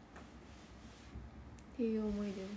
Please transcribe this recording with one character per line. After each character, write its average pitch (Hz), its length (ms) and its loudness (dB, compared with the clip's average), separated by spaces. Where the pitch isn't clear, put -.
て 254 60 6
い 220 140 8
う 214 100 6
思 208 160 4
い 202 40 4
出 196 60 2
で 190 80 -2